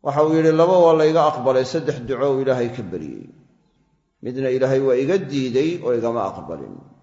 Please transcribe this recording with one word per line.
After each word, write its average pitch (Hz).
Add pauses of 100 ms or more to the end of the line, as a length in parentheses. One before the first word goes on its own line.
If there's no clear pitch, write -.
waxa 147
uu 156
yidhi, 160
"Laba 170
waa 170
la 156
iga 160 (100)
aqbalay, 131
saddex 139
duco 131
uu 135
Ilaahay 127
ka 117
baryey. 78 (960)
Midna 131
Ilaahay 131
waa 135
iga 139
diiday 139
oo 123
igama 117
aqbalin." 76 (280)